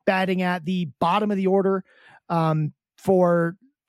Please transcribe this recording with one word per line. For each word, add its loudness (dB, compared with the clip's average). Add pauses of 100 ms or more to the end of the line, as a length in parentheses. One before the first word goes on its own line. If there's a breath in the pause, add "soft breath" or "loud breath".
batting 0
at -2
the -4 (100)
bottom 0
of -2
the -2
order, 0 (460 soft breath)
um, 0 (240)
for, 2 (320)